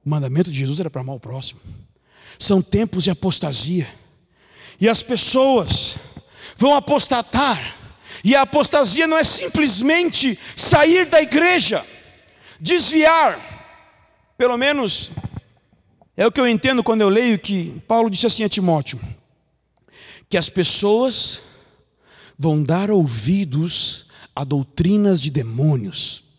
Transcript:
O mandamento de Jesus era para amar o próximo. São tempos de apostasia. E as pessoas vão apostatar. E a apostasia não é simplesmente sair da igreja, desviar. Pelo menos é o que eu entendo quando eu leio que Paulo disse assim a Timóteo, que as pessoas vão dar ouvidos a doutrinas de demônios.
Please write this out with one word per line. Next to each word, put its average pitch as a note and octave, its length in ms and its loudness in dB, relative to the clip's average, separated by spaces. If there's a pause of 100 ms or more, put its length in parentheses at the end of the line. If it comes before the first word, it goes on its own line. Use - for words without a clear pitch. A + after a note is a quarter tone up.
O C#3+ 40 -4
mandamento D3+ 420 -2
de C3+ 80 -6
Jesus C#3 200 -4
era E3 100 -6
para C3+ 120 -10
amar C3 140 -10
o A#2 40 -16
próximo. B2+ 400 -12 (760)
São F#3+ 240 2
tempos G3+ 440 -2
de G3 40 0
apostasia. E3 760 -2 (920)
E G3+ 80 4
as A3+ 140 2
pessoas B3+ 960 0 (580)
vão C#4+ 200 4
apostatar. B3+ 1000 0 (480)
E B3 120 4
a C4+ 80 6
apostasia D4 640 2
não D#4+ 100 2
é D#4 60 2
simplesmente C4+ 1120 0 (180)
sair E4 520 4
da D#4 160 4
igreja, D4+ 600 0 (760)
desviar. D#4 800 2 (1000)
Pelo B3 200 2
menos C4+ 520 -2 (1080)
é G3+ 60 2
o A#3 60 2
que C#4 100 -2
eu B3 60 4
entendo A#3+ 360 0
quando A3 180 0
eu G3+ 80 4
leio A3+ 280 2
que E3+ 500 -6
Paulo A#3 220 2
disse F#3+ 160 -4
assim A3 180 0
a G3+ 60 -2
Timóteo, D#3+ 500 -2 (1300)
que - 80 -4
as E3+ 140 -2
pessoas G#3+ 920 0 (960)
vão D3+ 260 0
dar F3+ 260 0
ouvidos D#3 1200 -2 (280)
a C3+ 80 -6
doutrinas E3+ 760 0
de D3 80 -6
demônios. B2 960 -4 (160)